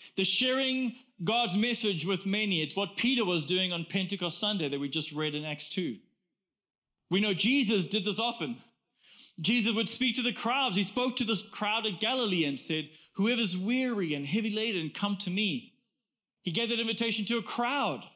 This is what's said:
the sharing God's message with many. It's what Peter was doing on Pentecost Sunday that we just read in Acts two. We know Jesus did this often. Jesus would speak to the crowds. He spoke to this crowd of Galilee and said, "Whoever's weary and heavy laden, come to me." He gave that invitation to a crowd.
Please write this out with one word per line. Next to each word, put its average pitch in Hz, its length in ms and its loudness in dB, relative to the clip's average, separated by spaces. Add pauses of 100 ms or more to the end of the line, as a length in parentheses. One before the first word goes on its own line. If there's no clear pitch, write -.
(180)
the 190 80 2
sharing 262 720 2 (260)
God's 220 320 2
message 208 500 2
with 185 200 0
many. 196 360 2
It's 143 140 -2
what 196 220 -2
Peter 240 260 4
was 175 220 2
doing 180 260 2
on 170 140 -4
Pentecost 180 520 -2
Sunday 208 300 0
that 139 100 -2
we 143 120 -2
just 147 240 -4
read 151 220 -2
in 151 100 -6
Acts 151 240 -6
two. 151 300 -4 (1120)
We 190 120 4
know 208 120 2
Jesus 214 520 2
did 190 180 0
this 202 160 -2
often. 196 420 -4 (760)
Jesus 220 340 2
would 214 140 0
speak 240 280 0
to 247 60 0
the 233 120 0
crowds. 247 420 0
He 202 80 2
spoke 247 320 -2
to - 80 0
this 208 200 0
crowd 214 420 -2
of 208 160 -4
Galilee 214 420 2
and 143 160 -2
said, 156 300 -4 (240)
"Whoever's 220 420 2
weary 208 580 0
and 143 120 -4
heavy 208 240 0
laden, 208 400 -2
come 202 300 -2
to - 100 -4
me." 180 460 -2 (680)
He 180 100 -4
gave 226 160 0
that 226 140 0
invitation 226 460 0
to 240 100 2
a 226 40 -2
crowd. 240 640 -2 (100)